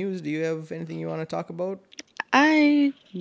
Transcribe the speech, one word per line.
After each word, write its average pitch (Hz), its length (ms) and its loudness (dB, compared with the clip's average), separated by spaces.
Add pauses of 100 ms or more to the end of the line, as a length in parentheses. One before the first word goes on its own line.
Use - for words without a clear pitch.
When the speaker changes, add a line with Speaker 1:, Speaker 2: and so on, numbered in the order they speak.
Speaker 1:
news. 185 220 -6
Do 147 80 -6
you 156 140 -2
have 160 280 -6
anything 165 260 -8
you 160 100 -6
wanna 160 180 -6
talk 165 240 -8
about? 185 300 -6 (520)
Speaker 2:
I 294 600 6 (280)